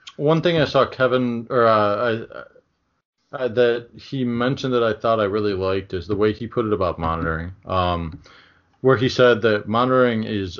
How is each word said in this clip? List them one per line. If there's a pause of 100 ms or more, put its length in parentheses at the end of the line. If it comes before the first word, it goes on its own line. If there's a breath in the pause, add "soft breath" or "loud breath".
(160)
one
thing
I
saw
Kevin,
or,
uh, (1400)
I,
uh,
that (100)
he
mentioned
that
I
thought
I
really
liked
is
the
way
he
put
it
about
monitoring, (140)
um, (600 soft breath)
where
he
said
that
monitoring
is